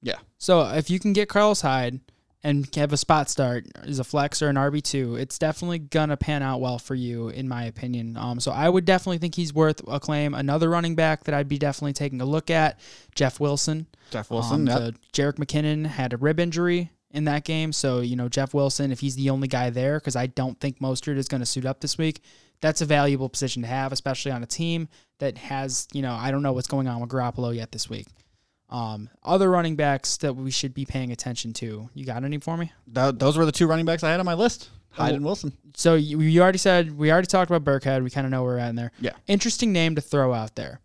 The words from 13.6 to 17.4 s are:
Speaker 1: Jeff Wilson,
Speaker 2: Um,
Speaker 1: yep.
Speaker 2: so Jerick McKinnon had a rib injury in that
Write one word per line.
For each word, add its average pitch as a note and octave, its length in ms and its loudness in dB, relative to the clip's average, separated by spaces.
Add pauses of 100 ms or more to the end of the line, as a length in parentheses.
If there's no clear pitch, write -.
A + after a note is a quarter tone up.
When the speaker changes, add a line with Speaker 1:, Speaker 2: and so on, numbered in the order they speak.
Speaker 1:
Jeff A2 180 -6
Wilson, A#2 320 0
Speaker 2:
Um, C#3+ 60 2
Speaker 1:
yep. A#2+ 100 2
Speaker 2:
so A#2 140 -2 (200)
Jerick C#3+ 260 0
McKinnon D3+ 500 0
had C3 260 -4
a A#2+ 40 -6
rib D3+ 220 2
injury F3 520 0 (180)
in D3 140 -4
that D3 220 0